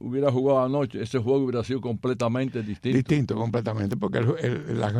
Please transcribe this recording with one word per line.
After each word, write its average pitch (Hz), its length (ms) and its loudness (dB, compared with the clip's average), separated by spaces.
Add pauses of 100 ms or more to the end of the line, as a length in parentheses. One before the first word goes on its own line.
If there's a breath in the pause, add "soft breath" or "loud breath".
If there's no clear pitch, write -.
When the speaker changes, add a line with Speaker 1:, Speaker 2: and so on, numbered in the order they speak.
Speaker 1:
hubiera 127 320 0
jugado 131 320 4
anoche, 131 360 -2
ese 113 180 -2
juego 135 260 2
hubiera 120 180 -2
sido 127 180 -2
completamente 120 800 -2
distinto. 107 340 -2
Speaker 2:
Distinto, 135 400 2
completamente, 110 600 -2
porque 95 220 0
el, 120 220 2
el, 120 400 -2
las 104 200 0